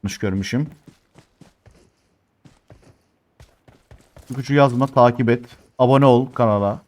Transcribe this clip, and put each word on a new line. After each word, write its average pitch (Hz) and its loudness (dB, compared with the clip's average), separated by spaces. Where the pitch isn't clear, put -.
Yanlış 98 -10
görmüşüm. 104 -6
Sıkıcı 135 -8
yazma, 135 2
takip 120 2
et. 120 -2
Abone 135 4
ol 123 2
kanala. 104 -2